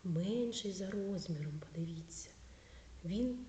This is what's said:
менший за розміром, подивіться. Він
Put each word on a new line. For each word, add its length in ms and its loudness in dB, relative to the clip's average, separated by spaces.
менший 680 4
за 180 0
розміром, 760 0
подивіться. 600 -4
Він 340 4